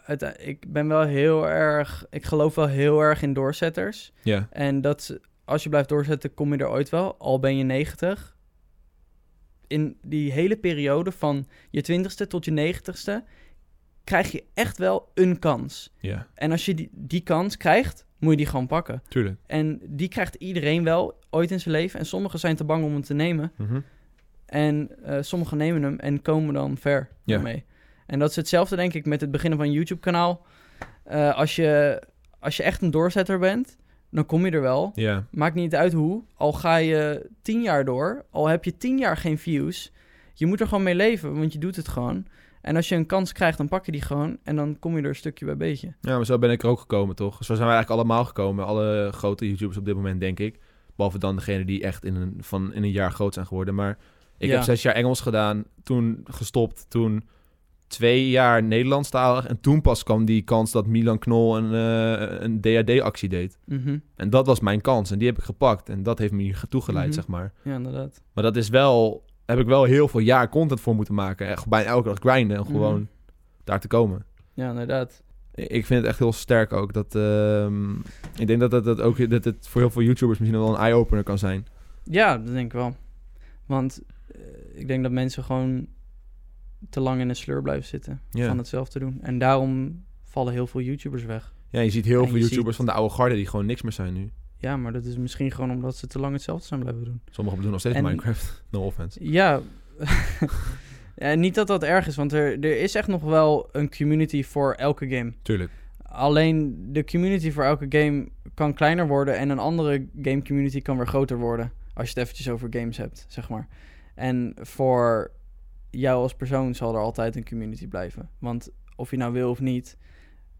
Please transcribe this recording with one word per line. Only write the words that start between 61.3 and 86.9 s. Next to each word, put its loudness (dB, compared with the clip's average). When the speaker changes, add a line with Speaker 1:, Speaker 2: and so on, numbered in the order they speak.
Speaker 2:
een, -2
eh, 0
een -2
D 0
A 6
D-actie 2
deed. -4
Speaker 1:
Mhm. -4
Speaker 2:
En -4
dat 6
was 6
mijn 2
kans 2
en -2
die 2
heb 0
ik -4
gepakt 0
en -6
dat 0
heeft 0
me 0
hier -4
toegeleid, -2
Speaker 1:
Mhm. -2
Speaker 2:
zeg -6
maar. -6
Speaker 1:
Ja, -6
inderdaad. -8
Speaker 2:
Maar 0
dat 4
is 0
wel, 4
heb 2
ik 4
wel 6
heel 8
veel 0
jaar 6
content 2
voor 2
moeten 0
maken. -2
Echt -6
bijna 4
elke 4
dag -2
grinden 4
om -2
Speaker 1:
Mhm. -4
Speaker 2:
gewoon 0
daar -2
te -8
komen. 2
Speaker 1:
Ja, -6
inderdaad. -4
Speaker 2:
I-, -10
ik -2
vind 6
het 2
echt 0
heel 4
sterk 2
ook -2
dat, -4
ehm, 2
ik 0
denk 4
dat, 4
dat, 4
dat 0
ook, 2
dat 2
het -4
voor 2
heel 4
veel 0
YouTubers 4
misschien 2
wel 2
een 2
eye-opener 4
kan -2
zijn. -2
Speaker 1:
Ja, 4
dat -6
denk -2
ik -8
wel. -4
Want, -2
eh, -20
ik -12
denk 0
dat 0
mensen -2
gewoon -2
te -6